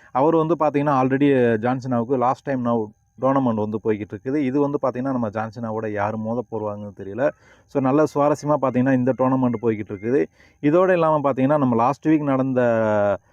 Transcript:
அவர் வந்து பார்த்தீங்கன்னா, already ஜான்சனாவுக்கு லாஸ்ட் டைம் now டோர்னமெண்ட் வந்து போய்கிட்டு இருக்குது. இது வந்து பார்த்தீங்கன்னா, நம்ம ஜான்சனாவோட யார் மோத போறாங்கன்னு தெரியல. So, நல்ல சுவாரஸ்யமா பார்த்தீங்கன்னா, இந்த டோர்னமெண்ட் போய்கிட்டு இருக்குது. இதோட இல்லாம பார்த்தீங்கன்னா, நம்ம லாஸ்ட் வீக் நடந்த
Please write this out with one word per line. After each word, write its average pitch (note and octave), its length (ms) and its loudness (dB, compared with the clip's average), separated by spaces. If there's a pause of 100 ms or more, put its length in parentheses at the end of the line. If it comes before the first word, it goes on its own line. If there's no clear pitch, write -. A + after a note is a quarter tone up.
(160)
அவர் D3+ 200 2
வந்து D#3+ 200 2
பார்த்தீங்கன்னா, D3 400 0
already C3 340 2 (280)
ஜான்சனாவுக்கு B2 600 -2
லாஸ்ட் B2 260 0
டைம் C3 220 -4
now A#2 120 0 (420)
டோர்னமெண்ட் B2+ 420 0
வந்து G#2+ 180 -4
போய்கிட்டு G#2+ 340 -4
இருக்குது. C3 300 -4
இது B2+ 160 -2
வந்து C#3+ 200 0
பார்த்தீங்கன்னா, C3 360 -2
நம்ம A#2+ 140 -2
ஜான்சனாவோட A2 640 -6
யார் G#2 260 -2
மோத A2 300 -4
போறாங்கன்னு G#2 500 -8
தெரியல. G2+ 260 -6 (520)
So, C#3+ 60 0
நல்ல C3+ 240 2
சுவாரஸ்யமா D3 520 0
பார்த்தீங்கன்னா, C3 360 0
இந்த B2+ 240 2
டோர்னமெண்ட் B2+ 440 0
போய்கிட்டு G#2+ 320 -2
இருக்குது. A2+ 280 0 (420)
இதோட F3 300 4
இல்லாம D#3+ 280 2
பார்த்தீங்கன்னா, C3+ 380 0
நம்ம B2+ 160 2
லாஸ்ட் B2+ 320 0
வீக் D3+ 220 2
நடந்த C3 320 0 (720)